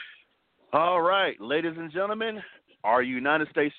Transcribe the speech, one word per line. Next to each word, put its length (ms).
All 300
right, 400
ladies 360
and 140
gentlemen, 480
our 180
United 480
States 300